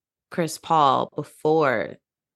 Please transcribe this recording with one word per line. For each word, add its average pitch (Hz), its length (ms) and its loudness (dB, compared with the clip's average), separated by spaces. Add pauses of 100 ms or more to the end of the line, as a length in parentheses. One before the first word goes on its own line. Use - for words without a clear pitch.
(300)
Chris 165 260 -6
Paul 135 600 2
before 147 800 -2 (400)